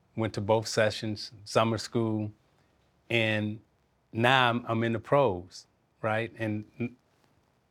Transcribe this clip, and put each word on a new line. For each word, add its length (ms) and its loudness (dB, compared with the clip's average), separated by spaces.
Went 180 -2
to 80 -4
both 260 2
sessions, 640 -2
summer 320 2
school, 540 -2
and 500 0
now 380 4
I'm, 180 -2
I'm 160 0
in 100 0
the 60 -4
pros, 680 0
right? 380 -2
And 260 -4
n-, 160 -6